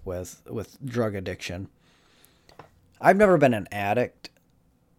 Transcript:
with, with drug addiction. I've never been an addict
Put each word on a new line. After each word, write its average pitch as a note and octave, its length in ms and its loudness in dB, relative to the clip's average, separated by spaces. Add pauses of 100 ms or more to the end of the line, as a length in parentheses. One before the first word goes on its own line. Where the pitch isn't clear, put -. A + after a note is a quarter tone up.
with, F2+ 440 -10
with - 360 -12
drug A#2 280 -4
addiction. F#2 540 -10 (1300)
I've F3+ 160 6
never G3 200 6
been C#3 160 4
an G2+ 160 -6
addict G#2 600 -4 (680)